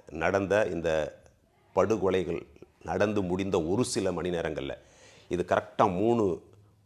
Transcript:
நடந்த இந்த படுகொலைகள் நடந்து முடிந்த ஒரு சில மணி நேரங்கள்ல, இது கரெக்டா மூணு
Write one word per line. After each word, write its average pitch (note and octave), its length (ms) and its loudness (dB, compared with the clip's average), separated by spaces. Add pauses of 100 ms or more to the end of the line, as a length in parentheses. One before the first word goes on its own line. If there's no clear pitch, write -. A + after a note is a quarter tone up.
(100)
நடந்த F#2+ 560 2
இந்த D#2+ 540 -2 (560)
படுகொலைகள் F#2 680 0 (360)
நடந்து G2+ 400 0
முடிந்த F#2 400 0
ஒரு G2 220 0
சில F#2+ 280 -2
மணி F2 180 -4
நேரங்கள்ல, D2+ 480 -4 (500)
இது F2 200 -2
கரெக்டா G2+ 480 2
மூணு G#2+ 460 2 (440)